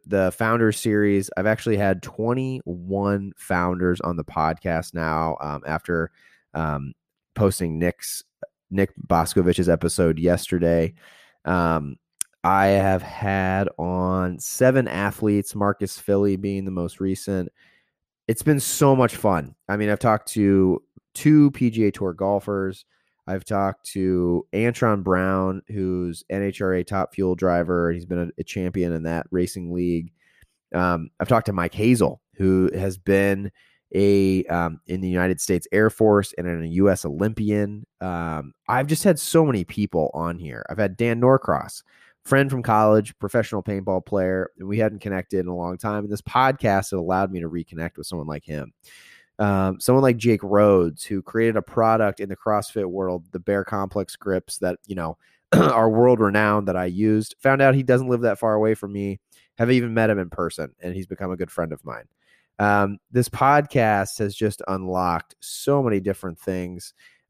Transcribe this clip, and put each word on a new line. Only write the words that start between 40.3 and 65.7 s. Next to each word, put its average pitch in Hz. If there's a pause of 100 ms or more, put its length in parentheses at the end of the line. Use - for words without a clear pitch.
here. 65
I've 85
had 98
Dan 117
Norcross, 123 (400)
friend 139
from 131
college, 107
professional 107
paintball 98
player, 95
and 95
we 104
hadn't 107
connected 95
in 87
a 90
long 87
time. 104
And 104
this 104
podcast 123
had 95
allowed 92
me 90
to 85
reconnect 82
with 78
someone 78
like 76
him. 73 (640)
Um, 95
someone 131
like 127
Jake 110
Rhodes, 98
who 98
created 113
a 98
product 110
in 101
the 95
CrossFit 104
world, 90
the 90
Bear 98
Complex 98
grips -
that, 90
you 101
know, 82 (200)
<clears throat> -
are 117
world 120
renowned 104
that 92
I 90
used, 107
found 135
out 135
he 135
doesn't 127
live 120
that 110
far 110
away 107
from 101
me, 101 (400)
have 117
even 120
met 113
him 104
in 90
person, 80
and 90
he's 95
become 90
a 92
good 87
friend 82
of 73
mine. 57 (520)
Um, 101 (140)
this 123
podcast 131
has 101
just 107
unlocked 92
so -